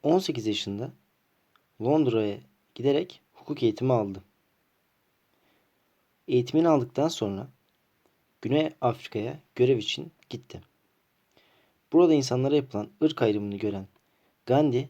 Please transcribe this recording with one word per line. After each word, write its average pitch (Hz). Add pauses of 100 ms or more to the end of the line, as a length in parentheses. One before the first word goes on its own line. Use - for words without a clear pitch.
On 160
sekiz 127
yaşında 104 (880)
Londra'ya 113 (360)
giderek - (260)
hukuk 143
eğitimi 120
aldı. 101 (2000)
Eğitimini 151
aldıktan 139
sonra 104 (960)
Güney 151 (100)
Afrika'ya 120 (140)
görev 127
için 151 (180)
gitti. - (1300)
Burada 160
insanlara 131
yapılan 117 (120)
ırk 156
ayrımını 104
gören 98 (600)
Gandhi 135